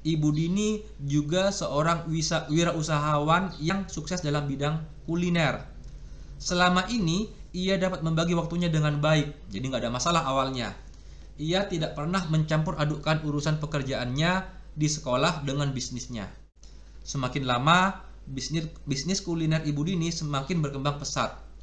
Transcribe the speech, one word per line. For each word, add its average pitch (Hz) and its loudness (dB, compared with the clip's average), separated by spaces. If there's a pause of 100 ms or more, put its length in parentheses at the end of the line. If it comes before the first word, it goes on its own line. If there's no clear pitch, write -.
Ibu 151 2
Dini 208 2 (160)
juga 147 2
seorang 156 0
wisa-, 156 0
wirausahawan 156 2
yang 190 0
sukses 170 -4
dalam 147 0
bidang 147 -2 (240)
kuliner. 170 2 (800)
Selama 180 4
ini, 208 2 (240)
ia 185 2
dapat 175 0
membagi 165 2
waktunya 170 0
dengan 151 2
baik, 151 2
jadi 123 -4
nggak 131 -2
ada 117 -2
masalah 165 2
awalnya. 131 0 (640)
Ia 180 0
tidak 156 -2
pernah 170 -2
mencampur 156 2
adukkan 151 0
urusan 151 0
pekerjaannya 131 0 (420)
di 151 2
sekolah 143 0
dengan 139 0
bisnisnya. 120 -6 (800)
Semakin 131 -2
lama, 160 4 (220)
bisnis, 151 -4 (160)
bisnis 156 -2
kuliner 160 2
Ibu 147 0
Dini 170 0
semakin 151 -2
berkembang 143 -2
pesat. - -2 (300)